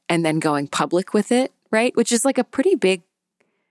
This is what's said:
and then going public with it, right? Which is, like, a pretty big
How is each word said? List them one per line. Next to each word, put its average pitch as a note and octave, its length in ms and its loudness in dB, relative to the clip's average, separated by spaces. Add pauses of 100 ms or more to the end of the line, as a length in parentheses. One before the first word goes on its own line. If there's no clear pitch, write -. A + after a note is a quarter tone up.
and E3+ 160 0
then D#3 160 0
going D3 300 0
public E3+ 460 -2
with G#3+ 180 0
it, B3+ 200 0 (180)
right? A#3 260 0
Which A#3 160 0
is, A#3 140 0
like, C4+ 100 0
a B3 80 0
pretty F#4 300 0
big F#3 280 0 (680)